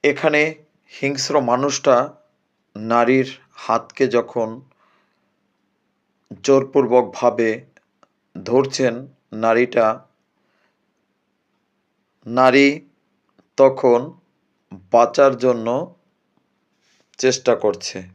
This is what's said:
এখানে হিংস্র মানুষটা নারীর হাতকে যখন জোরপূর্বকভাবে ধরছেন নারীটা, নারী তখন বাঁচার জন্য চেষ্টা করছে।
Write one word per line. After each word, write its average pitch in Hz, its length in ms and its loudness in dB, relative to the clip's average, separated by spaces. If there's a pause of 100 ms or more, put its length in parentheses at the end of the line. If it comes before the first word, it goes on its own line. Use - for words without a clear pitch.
এখানে 151 380 0 (500)
হিংস্র 139 500 -6
মানুষটা 131 540 0 (800)
নারীর 127 520 0 (360)
হাতকে - 440 -2
যখন 120 420 -2 (2000)
জোরপূর্বকভাবে 123 1040 0 (880)
ধরছেন 127 580 -2 (500)
নারীটা, 117 440 0 (2500)
নারী 131 420 4 (880)
তখন 135 420 4 (960)
বাঁচার 127 440 4
জন্য 120 300 -2 (1500)
চেষ্টা 127 360 0
করছে। - 420 -4 (180)